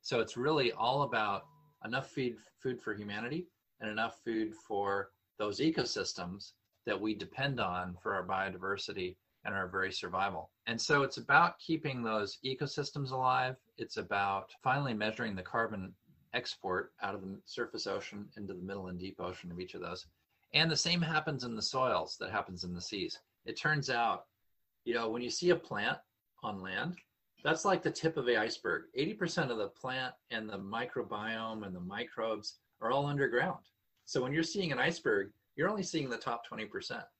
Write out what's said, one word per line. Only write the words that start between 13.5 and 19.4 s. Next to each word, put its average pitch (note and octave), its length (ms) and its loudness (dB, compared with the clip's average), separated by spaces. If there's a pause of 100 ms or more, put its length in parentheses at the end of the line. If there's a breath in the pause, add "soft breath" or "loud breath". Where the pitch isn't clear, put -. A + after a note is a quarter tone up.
It's A2+ 200 -6
about G2 560 0 (100)
finally C3 300 2
measuring G#2+ 420 0
the F#2 60 -4
carbon G#2+ 520 -2 (400)
export - 680 -2
out G2 120 -2
of G2+ 80 -6
the G2 240 -8
surface A#2 400 -6
ocean G2+ 400 -4 (120)
into G2 160 -8
the F2+ 80 -8
middle F#2+ 260 -6
and F2+ 100 -8
deep F#2 220 -8
ocean F2+ 320 -6